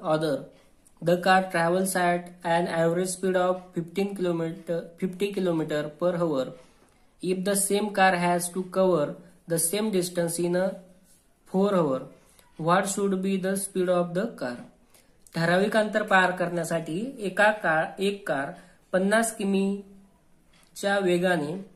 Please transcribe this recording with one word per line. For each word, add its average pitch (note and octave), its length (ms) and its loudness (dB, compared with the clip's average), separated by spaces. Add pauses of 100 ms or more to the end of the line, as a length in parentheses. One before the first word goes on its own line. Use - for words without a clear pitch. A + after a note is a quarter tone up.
(140)
other. D#3 200 0 (680)
The E3+ 160 4
car F#3 200 4 (160)
travels F3+ 420 0
at F3 320 0 (160)
an E3+ 240 2 (120)
average E3+ 300 2
speed F#3 260 -2
of F#3 260 2 (140)
fifteen G3 400 -4
kilometer, E3+ 640 -4 (220)
fifty F#3+ 340 -4
kilometer D#3+ 480 0 (200)
per F3 160 2
hour. D3+ 260 0 (800)
If F#3 200 -2
the G3 120 0
same G3+ 360 0
car F#3+ 200 4 (140)
has F3 240 0
to F#3 140 -6 (140)
cover F3 380 2 (320)
the E3 120 0
same G#3+ 320 -2
distance F3 480 -2
in F3 160 0
a F#3 120 2 (840)
four G3 260 2
hour, C3+ 280 2 (560)
what F3+ 300 2
should G3 340 0
be F#3+ 140 0
the F#3+ 180 -2 (100)
speed F3+ 240 -2
of F3 240 2
the G#3+ 160 -2 (140)
car? B2 120 -6 (800)
ठराविक F3+ 420 2
अंतर G#3+ 300 0
पार F#3 300 4
करण्यासाठी E3+ 640 -2 (200)
एका G3+ 320 2
कार, F3 340 0 (140)
एक G3 280 -2
कार C#3+ 240 -4 (400)
पन्नास G#3 460 2
किमीच्या - 1600 -4
वेगाने F3 540 2 (220)